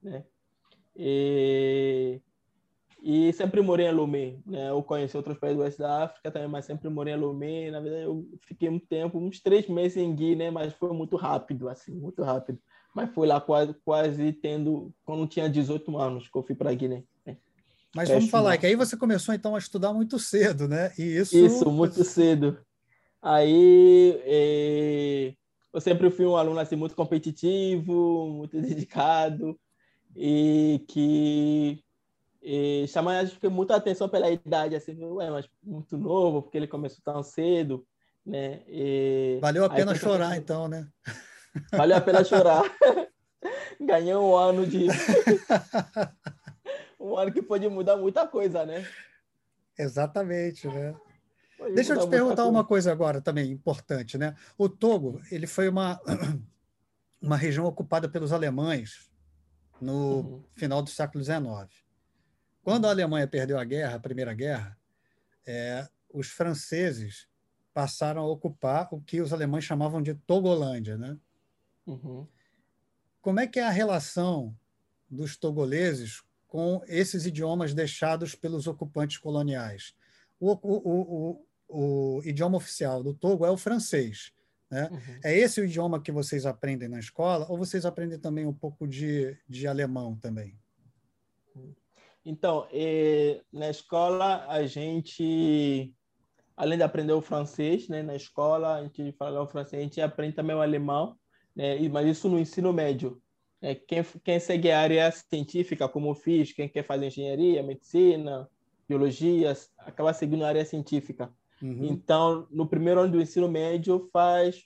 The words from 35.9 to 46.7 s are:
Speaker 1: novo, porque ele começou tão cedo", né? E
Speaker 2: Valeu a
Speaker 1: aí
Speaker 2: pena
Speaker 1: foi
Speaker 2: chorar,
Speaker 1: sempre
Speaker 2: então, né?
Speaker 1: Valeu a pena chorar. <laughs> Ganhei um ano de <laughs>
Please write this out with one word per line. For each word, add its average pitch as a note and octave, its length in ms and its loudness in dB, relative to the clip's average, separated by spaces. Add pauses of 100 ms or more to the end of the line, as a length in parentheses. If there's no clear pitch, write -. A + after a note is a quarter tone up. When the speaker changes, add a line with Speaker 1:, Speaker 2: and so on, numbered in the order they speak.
Speaker 1:
novo, D#3 460 2
porque - 140 -8
ele D3+ 100 -2
começou D3 360 -10
tão D3 200 -6
cedo", D#3+ 600 -2 (400)
né? C#3 420 -8
E C3+ 760 0
Speaker 2:
Valeu D3+ 220 2
a G3 60 4
Speaker 1:
aí D#3 80 -4
Speaker 2:
pena G3 180 2
Speaker 1:
foi D3+ 40 -2
Speaker 2:
chorar, F#3 280 2
Speaker 1:
sempre F3 160 -4
Speaker 2:
então, D#3+ 240 -6
né? D#3 200 -10 (840)
Speaker 1:
Valeu D#3 260 6
a F3 40 6
pena F#3 220 6
chorar. F3+ 400 6
<laughs> F4 500 4 (680)
Ganhei F3+ 360 6
um G3 200 8
ano F#3 320 6
de F3+ 200 2
<laughs> - 2000 0